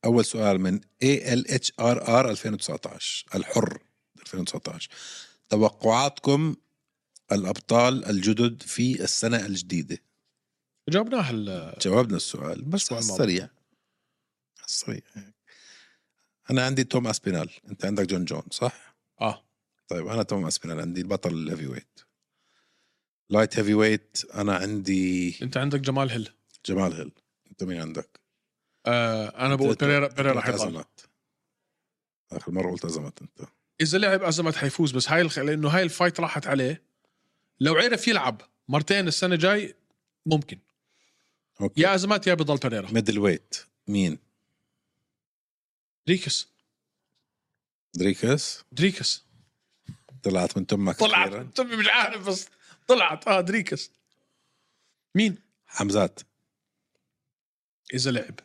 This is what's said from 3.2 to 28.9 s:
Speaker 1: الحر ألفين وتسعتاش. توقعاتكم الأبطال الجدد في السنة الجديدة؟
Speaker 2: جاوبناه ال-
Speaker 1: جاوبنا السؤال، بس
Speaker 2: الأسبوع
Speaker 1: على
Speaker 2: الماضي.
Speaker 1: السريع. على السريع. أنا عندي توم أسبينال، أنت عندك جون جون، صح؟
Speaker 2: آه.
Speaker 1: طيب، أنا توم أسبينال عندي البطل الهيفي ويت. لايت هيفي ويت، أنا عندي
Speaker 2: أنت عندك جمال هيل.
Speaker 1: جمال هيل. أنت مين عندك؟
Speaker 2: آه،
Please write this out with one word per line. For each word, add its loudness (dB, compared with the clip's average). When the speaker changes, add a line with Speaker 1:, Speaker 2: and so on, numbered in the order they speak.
Speaker 1:
الحر -2
ألفين -10
وتسعتاش. -8
توقعاتكم 2
الأبطال 2
الجدد 2
في -2
السنة 0
الجديدة؟ -4
Speaker 2:
جاوبناه 0
ال- -6
Speaker 1:
جاوبنا 2
السؤال، -8
بس -2
Speaker 2:
الأسبوع -4
Speaker 1:
على -4
Speaker 2:
الماضي. 0
Speaker 1:
السريع. 0
على -18
السريع. -10
أنا 2
عندي 0
توم -2
أسبينال، -4
أنت -8
عندك 0
جون -2
جون، -6
صح؟ -6
Speaker 2:
آه. -4
Speaker 1:
طيب، -6
أنا -4
توم -2
أسبينال -6
عندي -6
البطل -4
الهيفي -6
ويت. -14
لايت 4
هيفي 4
ويت، 2
أنا 0
عندي 0
Speaker 2:
أنت -6
عندك 0
جمال 0
هيل. -6
Speaker 1:
جمال 0
هيل. -10
أنت -10
مين -6
عندك؟ -12
Speaker 2:
آه، 0